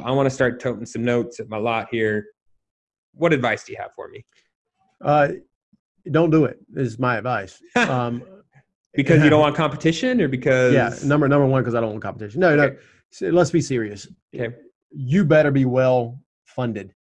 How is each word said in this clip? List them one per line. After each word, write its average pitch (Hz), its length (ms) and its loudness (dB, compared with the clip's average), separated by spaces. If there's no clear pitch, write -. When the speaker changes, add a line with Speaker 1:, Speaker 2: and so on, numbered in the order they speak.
Speaker 1:
I 120 80 -6
wanna 135 200 0
start 127 280 -2
toting 113 260 -8
some 113 200 -8
notes 120 340 -2
at 107 100 -14
my 107 100 -10
lot 113 340 -4
here. 107 340 -2
What 160 180 0
advice 123 320 0
do - 80 -18
you - 60 -14
have - 160 -14
for - 140 -16
me? - 160 -20
Speaker 2:
Uh, 147 280 2
don't 160 200 2
do 156 160 4
it - 120 -8
is 123 240 -6
my 123 200 0
advice. 107 500 -8
Speaker 1:
<laughs> - 80 -4
Speaker 2:
Um, 127 460 -2
Speaker 1:
Because 151 280 4
you 151 80 6
don't 151 100 6
Speaker 2:
<laughs> 151 60 4
Speaker 1:
want 143 80 0
competition 165 640 -2
or 165 60 2
because 127 480 2
Speaker 2:
Yeah, 117 180 2
number, 143 240 2
number 143 180 4
one, 131 160 2
'cause 120 140 -4
I 117 40 -2
don't 113 100 -2
want 104 120 -10
competition. 104 380 -10
No, 165 160 4
no. 147 80 4
Speaker 1:
Okay. 135 120 -2
Speaker 2:
So - 180 -8
let's 170 220 2
be 170 100 0
serious. 113 480 -6
Speaker 1:
Okay. 123 200 -8
Speaker 2:
You 151 340 0
better 151 260 4
be 135 140 2
well 127 560 0
funded. 104 480 -8